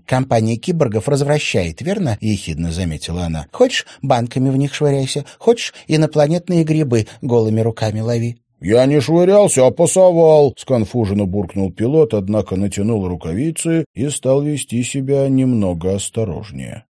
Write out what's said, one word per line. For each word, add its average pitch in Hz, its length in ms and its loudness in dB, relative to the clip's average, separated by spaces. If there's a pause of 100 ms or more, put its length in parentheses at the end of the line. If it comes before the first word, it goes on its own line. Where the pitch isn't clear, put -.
«Компания 117 520 0
киборгов 123 500 -2
развращает, 139 760 -2
верно?» 165 400 -4
ехидно 85 500 -4
заметила 85 540 -6
она. 80 260 -6
«Хочешь, - 340 -2 (160)
банками 127 480 -2
в 135 80 0
них 139 160 -2
швыряйся, 139 520 -2 (120)
хочешь, - 360 -2 (140)
инопланетные 156 760 0
грибы 147 440 0 (140)
голыми 113 400 2
руками 110 380 -2
лови». 117 380 -4 (220)
«Я 110 260 4
не 147 140 4
швырялся, 175 640 4
а 127 60 6
пасовал», 165 880 6
сконфуженно 104 680 0
буркнул 95 460 -4
пилот, 139 420 2
однако 101 420 -2
натянул 101 520 -2
рукавицы 147 800 -4 (100)
и 135 140 -2
стал 139 320 0
вести 139 420 -4
себя 139 460 -2
немного 101 640 0
осторожнее. 80 1000 -8